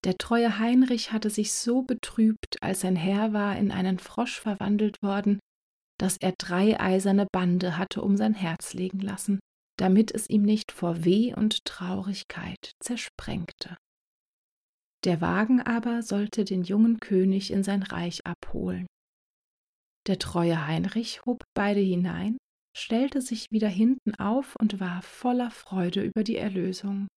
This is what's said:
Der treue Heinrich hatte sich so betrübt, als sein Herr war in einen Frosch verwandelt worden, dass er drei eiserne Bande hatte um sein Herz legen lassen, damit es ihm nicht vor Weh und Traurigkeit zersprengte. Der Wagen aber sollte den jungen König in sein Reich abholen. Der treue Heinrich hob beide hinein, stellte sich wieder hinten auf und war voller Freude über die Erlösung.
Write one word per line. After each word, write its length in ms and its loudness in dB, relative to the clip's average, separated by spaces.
Der 120 2
treue 420 0
Heinrich 520 4
hatte 180 0
sich 240 -2
so 280 0
betrübt, 800 0
als 200 -2
sein 140 2
Herr 380 0
war 240 0
in 140 2
einen 280 0
Frosch 400 -6
verwandelt 640 0
worden, 380 2
dass 200 0
er 200 0
drei 420 2
eiserne 540 4
Bande 440 2
hatte 240 -4
um 140 4
sein 180 2
Herz 400 -4
legen 260 -4
lassen, 400 -2
damit 340 6
es 180 -4
ihm 140 4
nicht 280 2
vor 320 -4
Weh 300 4
und 320 0
Traurigkeit 1120 -8
zersprengte. 960 -8
Der 140 2
Wagen 420 2
aber 420 -2
sollte 420 0
den 180 0
jungen 360 4
König 520 2
in 120 2
sein 200 0
Reich 420 -6
abholen. 600 -4
Der 120 2
treue 480 0
Heinrich 580 -4
hob 180 -4
beide 260 2
hinein, 560 0
stellte 460 0
sich 300 -6
wieder 160 2
hinten 480 2
auf 440 -2
und 200 0
war 220 -4
voller 500 -2
Freude 520 -2
über 200 -2
die 140 -2
Erlösung. 800 -4